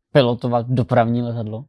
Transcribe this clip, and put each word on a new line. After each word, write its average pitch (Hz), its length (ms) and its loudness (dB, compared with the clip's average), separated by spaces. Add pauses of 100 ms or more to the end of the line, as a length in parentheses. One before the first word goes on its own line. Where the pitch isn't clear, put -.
(140)
pilotovat 120 560 0
dopravní 120 520 2
letadlo? 117 480 -8